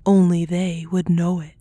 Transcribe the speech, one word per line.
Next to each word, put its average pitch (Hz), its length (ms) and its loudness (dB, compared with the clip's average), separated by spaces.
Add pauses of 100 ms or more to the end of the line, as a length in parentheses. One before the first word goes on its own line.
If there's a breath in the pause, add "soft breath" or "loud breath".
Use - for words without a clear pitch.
only 175 400 4
they 170 440 -4
would 180 200 -2
know 170 300 0
it. 151 200 -14